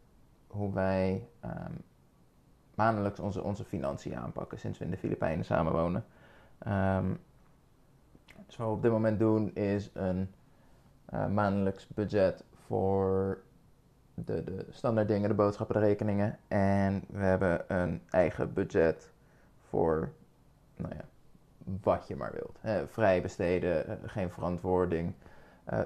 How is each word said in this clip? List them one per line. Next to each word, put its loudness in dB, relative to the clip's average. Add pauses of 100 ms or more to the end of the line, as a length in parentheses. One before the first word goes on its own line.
(480)
hoe -6
wij, 0 (100)
ehm, -10 (1040)
maandelijks 0
onze, -4
onze -6
financiën -6
aanpakken -8
sinds -8
we -8
in -4
de -4
Filipijnen -2
samenwonen. 0 (520)
Ehm, 0 (1300)
dus -20
wat -4
we 0
op -4
dit 4
moment 2
doen 2
is -2
een, -2 (720)
eh, -4
maandelijks 0
budget 2 (220)
voor 2 (720)
de, -4
de -8
standaard 0
dingen, 2
de 4
boodschappen, 2
de 6
rekeningen. 2 (100)
En 2
we -4
hebben 2
een -2
eigen 0
budget 2 (560)
voor, 0 (640)
nou -10
ja, -12 (760)
wat 2
je -8
maar -6
wilt. -10
Hè, -2
vrij 4
besteden, 0
eh, -6 (100)
geen -4
verantwoording. 0 (500)
Eh, -4